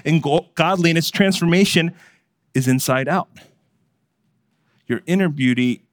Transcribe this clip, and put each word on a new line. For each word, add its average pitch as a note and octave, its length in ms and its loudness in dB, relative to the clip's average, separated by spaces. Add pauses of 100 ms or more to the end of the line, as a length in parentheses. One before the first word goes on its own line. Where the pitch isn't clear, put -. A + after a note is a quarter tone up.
in D#3 180 2
go-, D3+ 340 -2
godliness, E3+ 560 0
transformation F3+ 840 2 (640)
is C3 120 0
inside C3 400 -2
out. F3 220 -4 (1600)
Your A#2 180 -4
inner F#3 240 0
beauty B2+ 640 0